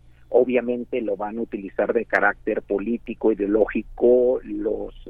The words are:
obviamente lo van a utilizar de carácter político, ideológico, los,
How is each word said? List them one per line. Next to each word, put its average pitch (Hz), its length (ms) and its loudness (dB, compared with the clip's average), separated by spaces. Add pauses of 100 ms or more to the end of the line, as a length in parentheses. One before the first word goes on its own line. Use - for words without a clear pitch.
(340)
obviamente 123 680 0
lo 104 140 -4
van 104 220 -8
a 117 40 -4
utilizar 101 520 -4
de 110 120 0
carácter 101 580 0
político, 110 680 -2
ideológico, 110 1120 2
los, 104 500 -6 (160)